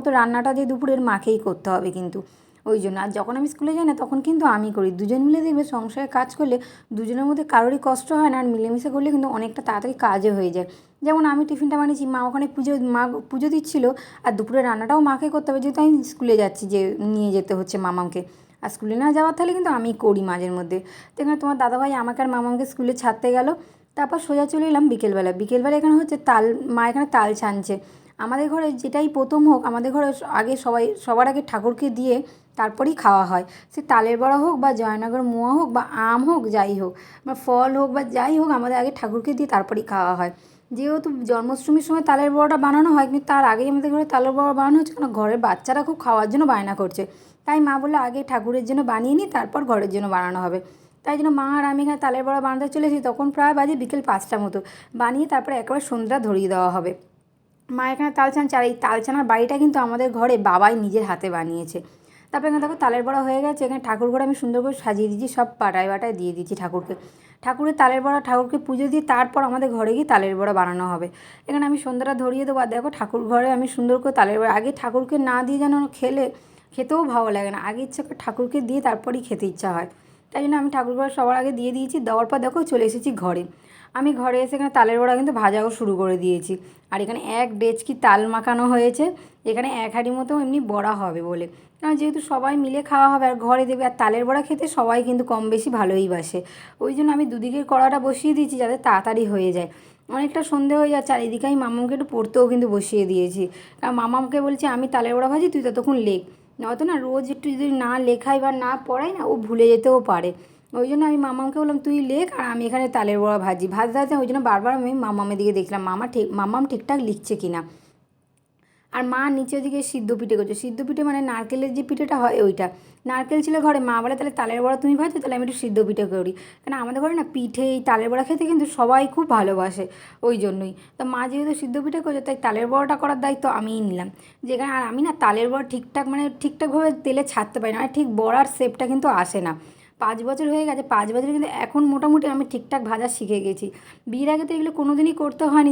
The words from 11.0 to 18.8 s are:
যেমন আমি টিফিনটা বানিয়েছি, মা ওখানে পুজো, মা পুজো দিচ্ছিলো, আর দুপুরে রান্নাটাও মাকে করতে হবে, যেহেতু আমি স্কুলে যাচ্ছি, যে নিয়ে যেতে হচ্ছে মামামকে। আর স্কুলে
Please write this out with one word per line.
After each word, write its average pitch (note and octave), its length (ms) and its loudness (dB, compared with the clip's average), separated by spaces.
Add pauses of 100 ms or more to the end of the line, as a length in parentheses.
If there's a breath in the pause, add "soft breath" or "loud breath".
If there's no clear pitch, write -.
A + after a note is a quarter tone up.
যেমন D#4 260 4
আমি D4 180 2
টিফিনটা C#4+ 320 0
বানিয়েছি, C#4+ 320 0
মা B3+ 60 -2 (100)
ওখানে C#4 160 -2 (100)
পুজো, C#4+ 180 0 (220)
মা A#3+ 80 2 (280)
পুজো C4+ 240 -2
দিচ্ছিলো, D4 340 2 (360 loud breath)
আর A#3+ 120 2
দুপুরে A3 320 0
রান্নাটাও A3+ 300 2 (100)
মাকে C4+ 260 0
করতে D4+ 140 -2
হবে, C4+ 140 -2
যেহেতু C#4+ 200 -2
আমি D#4 80 6 (200)
স্কুলে A#3 300 2
যাচ্ছি, G3+ 220 -2 (100)
যে G3 60 2 (340)
নিয়ে G#3 240 0
যেতে F#3+ 220 -2
হচ্ছে F#3 160 -6 (120)
মামামকে। F3+ 360 -2 (400 loud breath)
আর G3+ 120 -6
স্কুলে G#3+ 280 -4